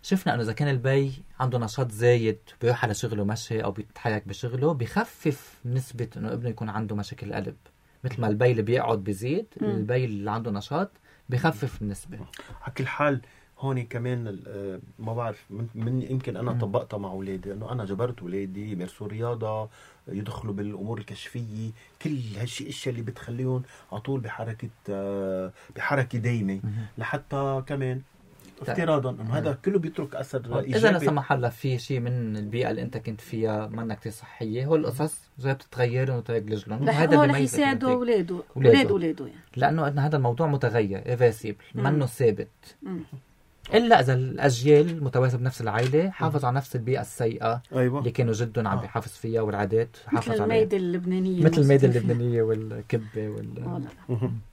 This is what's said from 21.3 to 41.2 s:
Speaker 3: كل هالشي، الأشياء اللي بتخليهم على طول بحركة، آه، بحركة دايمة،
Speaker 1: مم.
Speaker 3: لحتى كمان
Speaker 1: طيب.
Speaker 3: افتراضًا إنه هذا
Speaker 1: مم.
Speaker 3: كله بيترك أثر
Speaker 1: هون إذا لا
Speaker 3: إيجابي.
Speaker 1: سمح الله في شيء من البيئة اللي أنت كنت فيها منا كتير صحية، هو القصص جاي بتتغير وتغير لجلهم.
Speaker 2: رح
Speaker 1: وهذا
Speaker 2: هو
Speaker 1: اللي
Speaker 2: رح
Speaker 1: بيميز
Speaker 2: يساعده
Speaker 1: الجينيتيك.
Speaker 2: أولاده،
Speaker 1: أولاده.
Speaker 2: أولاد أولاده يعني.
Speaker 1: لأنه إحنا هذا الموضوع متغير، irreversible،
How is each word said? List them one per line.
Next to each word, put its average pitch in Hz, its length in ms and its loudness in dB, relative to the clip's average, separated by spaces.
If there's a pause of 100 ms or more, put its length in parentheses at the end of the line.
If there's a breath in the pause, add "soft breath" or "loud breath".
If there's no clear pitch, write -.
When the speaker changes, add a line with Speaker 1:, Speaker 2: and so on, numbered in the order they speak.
Speaker 3:
كل 151 160 -2 (220)
هالشي، 120 240 -6
الأشياء 127 320 -6
اللي 117 100 -6
بتخليهم 127 580 -4 (280 loud breath)
على 107 100 -8
طول 135 180 -4
بحركة، 113 500 -8 (200)
آه، 98 640 -4 (240 loud breath)
بحركة 127 440 0
دايمة، 104 440 0
Speaker 1:
مم. 110 80 -2 (260 loud breath)
Speaker 3:
لحتى 135 680 -4
كمان 131 340 -4 (580)
Speaker 1:
طيب. - 100 -8
Speaker 3:
افتراضًا 156 400 2
إنه 110 280 -4
هذا 156 120 0
Speaker 1:
مم. 135 160 -2
Speaker 3:
كله 196 140 4
بيترك 156 360 -4
أثر 127 320 -6
Speaker 1:
هون 117 160 0
إذا 135 160 2
لا 220 80 8
Speaker 3:
إيجابي. 190 180 4
Speaker 1:
سمح 143 260 2
الله 123 180 2
في 127 280 -2
شيء 127 220 -4
من 117 380 -2
البيئة 107 340 -2
اللي 117 100 -4
أنت 123 160 -6
كنت 113 240 -8
فيها 110 460 -2
منا 113 280 -6
كتير 107 160 -10
صحية، 117 540 -6
هو 160 100 4
القصص 151 420 0 (220)
جاي 135 140 0
بتتغير 127 580 0
وتغير 117 320 -2
لجلهم. 107 460 -2
Speaker 2:
رح - 60 4
Speaker 1:
وهذا 160 220 6
Speaker 2:
هو 294 60 10
Speaker 1:
اللي 285 80 6
Speaker 2:
رح 277 60 2
Speaker 1:
بيميز - 160 2
Speaker 2:
يساعده 269 340 2
Speaker 1:
الجينيتيك. 240 420 2
Speaker 2:
أولاده، 180 140 -4 (120)
Speaker 1:
أولاده. 131 240 10
Speaker 2:
أولاد - 120 4
أولاده 165 360 0
يعني. - 120 -16 (160)
Speaker 1:
لأنه 143 320 2
إحنا 143 180 2
هذا 151 120 4
الموضوع 127 300 2
متغير، 113 560 2
irreversible، 117 720 0